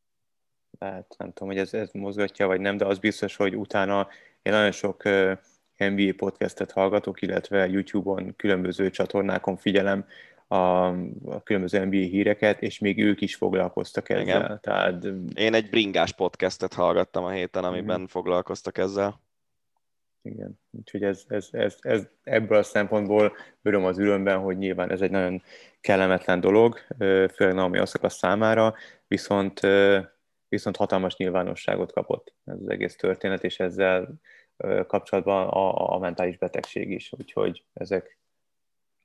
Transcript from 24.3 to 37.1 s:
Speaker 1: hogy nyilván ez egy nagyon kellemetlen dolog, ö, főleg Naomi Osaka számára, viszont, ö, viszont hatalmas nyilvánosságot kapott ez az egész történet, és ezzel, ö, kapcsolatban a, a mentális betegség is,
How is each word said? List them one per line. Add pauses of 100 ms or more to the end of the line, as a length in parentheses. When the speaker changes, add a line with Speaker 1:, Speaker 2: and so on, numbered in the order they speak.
Speaker 1:
hogy
nyilván
ez
egy
nagyon (380)
kellemetlen
dolog, (200)
ö,
főleg
Naomi
Osaka
számára, (320)
viszont,
ö, (480)
viszont
hatalmas
nyilvánosságot
kapott (100)
ez
az
egész
történet,
és
ezzel, (420)
ö,
kapcsolatban
a,
a
mentális
betegség
is,